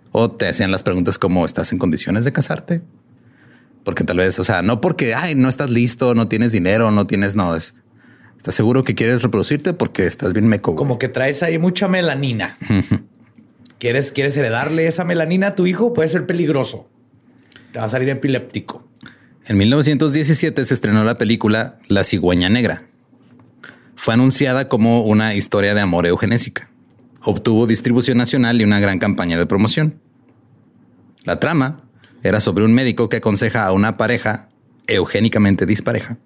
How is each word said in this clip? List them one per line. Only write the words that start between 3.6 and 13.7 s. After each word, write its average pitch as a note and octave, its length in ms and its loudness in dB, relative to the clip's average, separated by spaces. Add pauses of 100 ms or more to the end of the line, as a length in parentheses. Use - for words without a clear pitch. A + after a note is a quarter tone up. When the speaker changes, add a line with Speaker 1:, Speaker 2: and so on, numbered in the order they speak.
Speaker 1:
Porque - 200 -2
tal F2+ 140 -2
vez, F#2 200 2
o F#2 60 -2
sea, F2+ 160 0
no A2+ 220 0
porque, C#3 320 0
"Ay, D#3+ 200 -4
no C3 140 4
estás C3 220 -2
listo, A#2+ 440 0
no A2+ 140 0
tienes A2+ 240 0
dinero, G#2+ 380 2
no G#2 160 2
tienes", G2+ 300 -2
no, F2 200 0
es, - 180 -8 (600)
"¿Estás - 180 -6
seguro B2 300 2
que G#2 100 -2
quieres A#2 280 0
reproducirte? C#3 500 0
Porque A2 340 -2
estás F2+ 280 -4
bien G#2+ 140 2
meco, G2+ 240 0
güey". D#2 60 -4
Speaker 2:
Como B2+ 200 -2
que C3 100 -2
traes C#3 340 -2
ahí E3 160 -2
mucha F3+ 300 0
melanina. C#3 720 -2 (100)
Speaker 1:
Ujú. - 360 -2 (760)